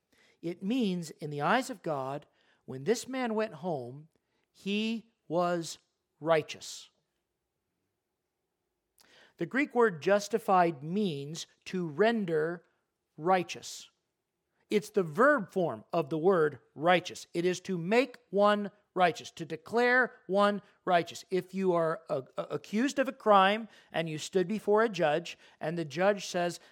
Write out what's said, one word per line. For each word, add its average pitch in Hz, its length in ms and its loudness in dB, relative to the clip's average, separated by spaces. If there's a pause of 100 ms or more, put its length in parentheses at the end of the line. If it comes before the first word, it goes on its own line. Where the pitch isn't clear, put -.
(420)
It 170 200 -8
means, 190 500 -2 (100)
in 156 80 -8
the 143 120 -6
eyes 233 280 2
of 226 140 -14
God, 139 420 -6 (400)
when 131 180 -12
this 226 240 -2
man 254 260 -4
went 214 200 -4
home, 147 560 -8 (420)
he 214 540 -4 (220)
was 175 500 -2 (420)
righteous. 156 680 -2 (2500)
The 170 80 -4
Greek 277 280 -2
word 220 280 2
justified 185 840 2
means 160 640 -4 (180)
to 180 220 -4
render 175 760 0 (540)
righteous. 175 720 -2 (840)
It's 208 180 0
the 196 140 0
verb 202 480 2
form 147 400 -2
of 160 180 0
the 160 80 -2
word 156 420 2 (160)
righteous. 170 580 0
It 170 120 0
is 180 160 0
to 190 160 -4
make 226 400 0 (120)
one 202 420 2 (220)
righteous, 175 380 2
to 165 140 -12
declare 240 680 0 (140)
one 202 340 2 (240)
righteous. 170 440 0
If 180 240 -4
you 185 200 2
are, 165 360 0
uh, 139 120 -2 (160)
uh, 170 120 -4
accused 220 480 -2
of 269 120 0
a - 40 -6
crime 208 540 4 (240)
and 165 180 -4
you 156 80 -6
stood 185 300 -2
before 208 360 2
a 233 60 2
judge 165 480 0 (220)
and 156 180 -6
the 165 80 -4
judge 180 420 0
says, 175 340 -4 (100)